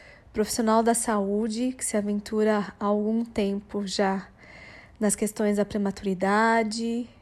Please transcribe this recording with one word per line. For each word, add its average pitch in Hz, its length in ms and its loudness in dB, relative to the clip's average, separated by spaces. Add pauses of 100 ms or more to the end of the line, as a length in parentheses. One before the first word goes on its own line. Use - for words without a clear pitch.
(340)
profissional 220 500 2
da 226 100 4
saúde, 220 800 0
que 254 140 -8
se - 100 -4
aventura 208 840 0
há 208 80 -4
algum 208 380 0
tempo 202 640 -4
já 190 400 0 (720)
nas 208 160 2
questões 208 400 0
da 202 80 2
prematuridade, 214 1500 0 (120)